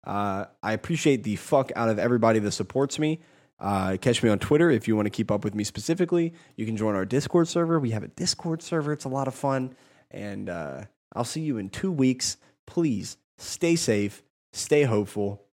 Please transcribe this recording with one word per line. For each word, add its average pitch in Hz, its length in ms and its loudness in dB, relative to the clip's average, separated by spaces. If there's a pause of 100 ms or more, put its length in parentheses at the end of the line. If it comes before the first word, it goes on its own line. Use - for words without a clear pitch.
Uh, 101 400 -4 (160)
I 113 120 -2
appreciate 139 500 2
the 107 120 -2
fuck 135 400 2
out 113 140 2
of 104 100 0
everybody 113 400 6
that 104 120 0
supports 135 460 -2
me. 156 220 0 (400)
Uh, 95 400 0
catch 120 240 2
me 117 60 6
on 104 100 4
Twitter 160 320 4
if 110 160 2
you 110 80 4
wanna 104 140 2
keep 101 220 -2
up 101 120 0
with 101 100 -4
me 104 100 -2
specifically. 170 720 0 (220)
You 110 100 -6
can 110 120 -4
join 107 180 0
our 95 100 0
Discord 143 420 2
server. 165 320 0
We 123 120 0
have 107 120 -2
a - 60 -12
Discord 165 520 -6
server. 151 320 -2
It's 143 120 -8
a 135 40 -4
lot 135 180 -2
of 131 80 -6
fun. 135 400 -2 (360)
And, 101 380 -10
uh, 78 340 -8 (300)
I'll 123 100 -4
see 156 180 -6
you 147 160 -2
in 294 120 -6
two 190 220 -4
weeks. 131 460 0 (300)
Please 143 500 -2 (200)
stay - 380 0
safe, 104 480 0 (300)
stay 147 300 2
hopeful 104 600 0 (100)